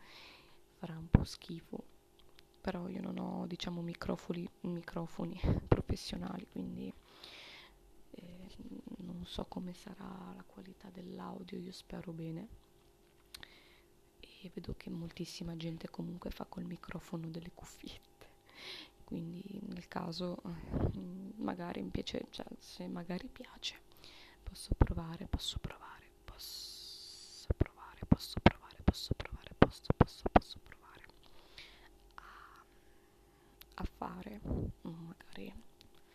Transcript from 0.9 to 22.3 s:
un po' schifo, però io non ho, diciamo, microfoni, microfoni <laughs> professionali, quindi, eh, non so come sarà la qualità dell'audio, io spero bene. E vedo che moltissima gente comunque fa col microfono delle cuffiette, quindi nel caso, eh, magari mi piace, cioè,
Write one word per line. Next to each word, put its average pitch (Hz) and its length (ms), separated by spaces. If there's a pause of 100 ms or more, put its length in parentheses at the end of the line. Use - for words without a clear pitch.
un 165 120
po' - 140
schifo, - 600 (800)
però 180 280
io 190 120
non 185 160
ho, 185 300
diciamo, 175 340
microfoni, 170 680 (120)
microfoni 175 800
<laughs> - 280
professionali, - 840
quindi, 185 420 (1160)
eh, 180 360 (500)
non 180 280
so - 200
come 180 280
sarà 185 640
la 185 100
qualità 190 440
dell'audio, 185 680
io 185 140
spero 175 400
bene. 165 360 (1700)
E - 340
vedo - 220
che - 140
moltissima 170 640
gente 165 340
comunque 170 400
fa - 160
col 180 200
microfono 165 640
delle 170 240
cuffiette, - 760 (760)
quindi 180 600
nel 180 240
caso, 175 560
eh, - 560 (380)
magari 185 440
mi 180 80
piace, - 400
cioè, - 160 (120)